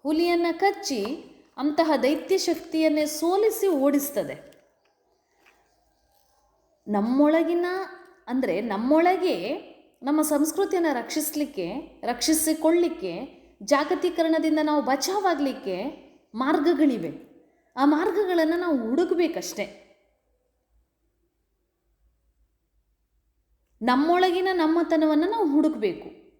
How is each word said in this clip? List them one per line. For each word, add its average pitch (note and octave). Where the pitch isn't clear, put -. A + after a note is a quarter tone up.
ಹುಲಿಯನ್ನ E4+
ಕಚ್ಚಿ D#4
ಅಂತಹ D4+
ದೈತ್ಯ D4+
ಶಕ್ತಿಯನ್ನೇ D#4
ಸೋಲಿಸಿ G4
ಓಡಿಸ್ತದೆ. C#4
ನಮ್ಮೊಳಗಿನ, D4+
ಅಂದ್ರೆ A#3
ನಮ್ಮೊಳಗೆ C4+
ನಮ್ಮ D4+
ಸಂಸ್ಕೃತಿಯನ್ನ D#4+
ರಕ್ಷಿಸ್ಲಿಕ್ಕೆ, B3
ರಕ್ಷಿಸಿಕೊಳ್ಳಿಕ್ಕೆ, D#4
ಜಾಗತೀಕರಣದಿಂದ D#4+
ನಾವು D4+
ಬಚಾವಾಗ್ಲಿಕ್ಕೆ C#4+
ಮಾರ್ಗಗಳಿವೆ. C4+
ಆ C4
ಮಾರ್ಗಗಳನ್ನ E4+
ನಾವು D4+
ಹುಡುಕ್ಬೇಕಷ್ಟೆ. D#4+
ನಮ್ಮೊಳಗಿನ F4
ನಮ್ಮತನವನ್ನ D#4+
ನಾವು A4
ಹುಡುಕ್ಬೇಕು. C#4